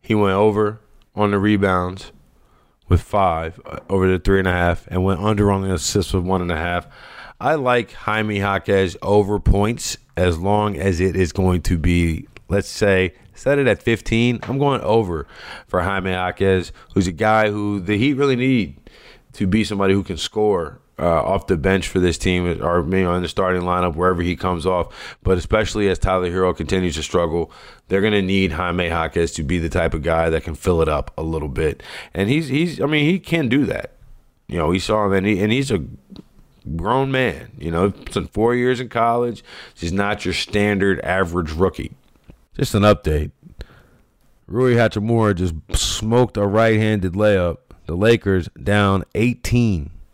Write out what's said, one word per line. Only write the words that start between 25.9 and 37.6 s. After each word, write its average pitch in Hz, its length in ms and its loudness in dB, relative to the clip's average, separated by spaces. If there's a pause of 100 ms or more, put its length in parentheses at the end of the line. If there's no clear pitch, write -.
Tyler 92 320 0
Herro 90 260 0
continues 90 380 -2
to 78 80 -6
struggle, 85 480 -2 (360)
they're 98 140 0
gonna 104 220 2
need 95 300 0
Jaime 87 340 -2
Jaquez 82 460 -2
to 80 100 -6
be 85 160 0
the 82 100 -2
type 82 240 0
of 80 80 -4
guy 82 300 0
that 80 120 -2
can 78 120 -8
fill 85 260 0
it 78 80 2
up 73 260 -4
a 78 60 -8
little 80 280 -6
bit. 76 340 -4 (320)
And 98 140 0
he's, 151 180 0
he's, 151 340 -2
I 139 60 0
mean, 147 180 0
he 175 140 2
can 165 280 -2
do 131 200 2
that. - 260 -6 (540)
You - 100 -6
know, 80 140 0
he 92 80 2
saw 107 260 0
him, 98 80 0
and 95 140 0
he, 104 120 2
and 107 120 0
he's 135 180 -2
a 87 160 -2 (880)
grown 123 360 0
man. 123 480 -2
You 80 100 -6